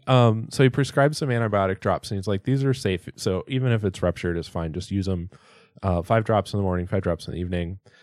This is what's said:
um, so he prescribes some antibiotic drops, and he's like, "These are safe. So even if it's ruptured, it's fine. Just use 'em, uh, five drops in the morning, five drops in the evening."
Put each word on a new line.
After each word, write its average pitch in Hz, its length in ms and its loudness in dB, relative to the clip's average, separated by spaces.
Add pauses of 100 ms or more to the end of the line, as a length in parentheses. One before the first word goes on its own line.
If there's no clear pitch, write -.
um, 117 460 6
so - 100 2
he 131 80 8
prescribes 143 480 2
some 143 120 -4
antibiotic 101 500 0
drops, 92 320 -2
and 98 80 -4
he's 95 80 -6
like, 98 160 -2
"These 135 200 0
are 135 120 2
safe. 92 400 -4
So 92 320 -2
even 127 240 0
if 107 120 0
it's 95 200 -2
ruptured, 87 340 0
it's 82 100 -8
fine. 82 260 -6
Just 90 180 -8
use 95 180 -2
'em, 87 220 -4 (500)
uh, 87 220 0
five 113 200 2
drops 107 300 0
in 104 60 -2
the 98 40 -2
morning, 90 220 -2
five 95 160 -2
drops 85 260 -4
in - 60 -10
the 82 60 -8
evening." 87 400 -6 (240)